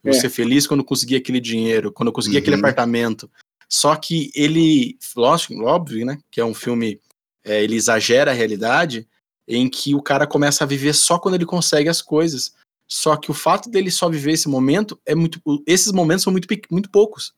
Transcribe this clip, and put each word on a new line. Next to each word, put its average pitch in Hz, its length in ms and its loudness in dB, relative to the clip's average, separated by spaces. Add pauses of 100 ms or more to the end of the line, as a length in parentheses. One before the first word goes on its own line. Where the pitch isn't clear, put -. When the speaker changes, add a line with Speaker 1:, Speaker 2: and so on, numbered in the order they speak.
Speaker 1:
Eu 135 80 0
vou 135 60 6
Speaker 2:
É. 123 40 4
Speaker 1:
ser 127 80 0
feliz 123 360 2
quando 139 180 0
conseguir 131 340 -2
aquele 127 220 -2
dinheiro, 113 520 -2
quando 117 160 -2
eu 110 60 -2
conseguir 127 240 -2
aquele 143 180 2
Speaker 3:
Uhum. - 60 0
Speaker 1:
apartamento. 117 680 0 (380)
Só 151 280 2
que 156 380 -4
ele, 151 640 2 (180)
lógico, 123 480 0
óbvio, 127 420 -2
né, 139 120 -6 (140)
que - 100 -6
é 117 40 2
um 113 80 -4
filme, 117 460 -4 (440)
é, 107 200 0
ele 110 120 0
exagera 120 560 2
a - 20 0
realidade, 117 760 -2 (400)
em 123 220 0
que 143 260 -2
o 143 60 -2
cara 139 260 0
começa 147 360 0
a 143 40 -2
viver 139 260 -2
só 175 260 2
quando 185 160 0
ele 170 100 0
consegue 165 440 0
as 170 120 -2
coisas. 151 520 -2 (340)
Só - 300 0
que - 120 -10
o 151 40 -4
fato 202 360 -2
dele 190 220 0
só 170 180 -2
viver 151 220 -2
esse - 160 0
momento 143 580 0
é 151 80 -2
muito, 165 320 0
o, 147 220 -2
esses 180 240 2
momentos 180 320 0
são 190 80 0
muito 185 160 -2
pe-, 208 140 -4 (100)
muito 190 180 -4
poucos - 480 0